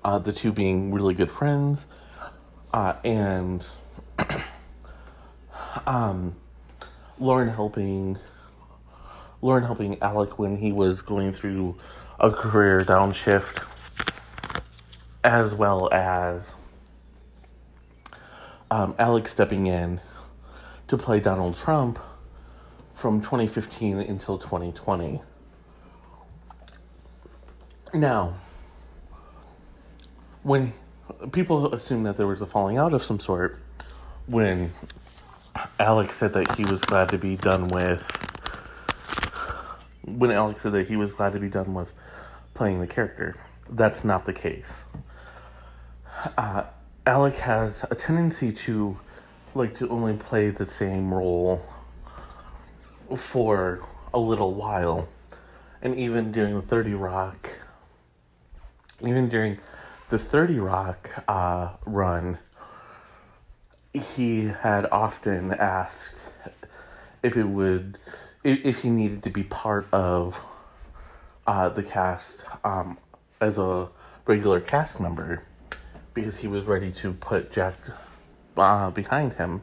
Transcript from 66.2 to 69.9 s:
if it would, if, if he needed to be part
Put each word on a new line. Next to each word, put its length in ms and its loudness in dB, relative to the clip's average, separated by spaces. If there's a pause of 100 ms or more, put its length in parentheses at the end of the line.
if 140 2
it 80 4
would, 540 0 (460)
if, 200 2
if 180 0
he 80 0
needed 320 2
to 80 -4
be 120 -2
part 500 -2